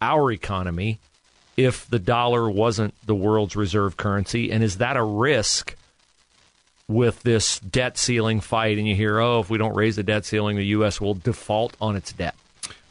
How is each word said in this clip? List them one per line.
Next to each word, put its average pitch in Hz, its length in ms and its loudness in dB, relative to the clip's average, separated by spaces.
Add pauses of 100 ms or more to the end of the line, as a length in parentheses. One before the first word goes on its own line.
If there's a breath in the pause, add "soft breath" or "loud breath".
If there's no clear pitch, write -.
our 139 280 2
economy 95 680 -4 (580)
if 127 320 0
the 120 100 0
dollar 120 520 2
wasn't 107 420 2 (140)
the 107 80 2
world's 104 420 2
reserve 101 400 0
currency? 101 560 -2
And 113 100 2
is 101 140 0
that 123 220 -2
a 117 40 0
risk 110 720 0 (1120)
with 113 320 2
this 117 380 2
debt 123 360 -2
ceiling 110 440 0
fight, 110 360 0
and 107 100 -2
you 104 100 2
hear, 107 240 2
"Oh, 120 200 2
if 101 80 -4
we 110 100 0
don't 107 160 0
raise 107 220 2
the 104 60 -2
debt 107 220 -2
ceiling, 104 320 0
the 98 100 0
U 104 180 2
S 101 160 -2
will 104 140 0
default 107 640 -2
on 107 160 -2
its - 160 -8
debt." 87 220 -6 (560 loud breath)